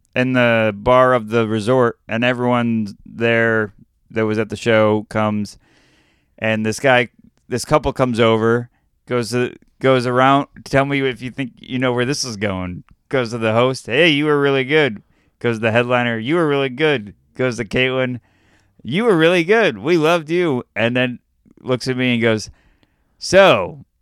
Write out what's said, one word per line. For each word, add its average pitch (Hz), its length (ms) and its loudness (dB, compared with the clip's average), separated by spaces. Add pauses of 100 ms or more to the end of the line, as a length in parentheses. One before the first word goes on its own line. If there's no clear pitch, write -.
(160)
in 127 180 0
the 117 420 2
bar 127 380 4
of 110 160 -2
the 113 180 0
resort, 113 600 0
and 113 160 -4
everyone 120 840 -2
there 113 680 0 (380)
that 110 140 -2
was 107 140 -2
at 107 100 -4
the 113 60 -8
show 107 540 2
comes, 107 480 -4 (840)
and 110 260 -2
this 110 140 -4
guy, 123 300 2 (380)
this 123 180 -6
couple 151 280 0
comes 123 260 -2
over, 113 500 2 (380)
goes 120 240 -4
to, 123 240 -4 (240)
goes 131 280 2
around, 131 400 2 (160)
"Tell 139 220 0
me 139 160 -4
if 127 200 -4
you 123 100 -10
think 139 280 -10
you - 200 -10
know 127 140 0
where 123 120 0
this 147 180 -4
is 117 140 -10
going." 92 460 -6 (260)
Goes 123 220 -2
to 120 60 -8
the 110 160 -2
host, 127 340 0
"Hey, 151 220 2
you 147 160 0
were 147 140 2
really 139 240 0
good." 127 400 0 (360)
Goes 117 180 -2
to 107 40 -8
the 113 100 0
headliner, 120 460 0
"You 123 180 -4
were 170 120 0
really 139 220 0
good." 123 440 -2 (220)
Goes 127 220 -2
to 117 80 -6
Caitlin, 127 540 -2 (600)
"You 165 220 -4
were 220 140 4
really 170 260 4
good. 185 340 2
We 156 200 0
loved 156 320 0
you." 165 340 -2 (120)
And 117 200 -2
then 127 240 -2 (400)
looks 127 300 -4
at 127 80 -4
me 127 160 0
and 117 80 0
goes, 110 280 0 (720)
"So, 156 680 4 (160)